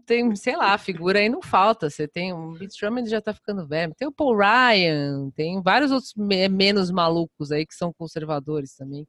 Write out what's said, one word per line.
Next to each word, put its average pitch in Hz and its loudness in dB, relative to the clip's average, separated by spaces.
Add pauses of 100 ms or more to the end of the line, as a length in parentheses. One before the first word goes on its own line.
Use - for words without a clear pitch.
tem, 233 2
sei 254 -4
lá, 208 2
figura 185 -2
aí 208 4
não 302 -2
falta. 196 2
Você 147 -6
tem 180 -8
o 165 -10
Mitt 190 -12
Romney, 233 -4
já 214 -2
tá 214 -6
ficando 196 -8
velho. 156 -4
Tem 269 -4
o 302 -6
Paul 262 2
Ryan, 170 4
tem 170 -4
vários 226 2
outros 262 -2
me-, 196 0
menos 190 2
malucos 165 0
aí 156 0
que - -20
são 175 -6
conservadores 151 -8
também, 143 -12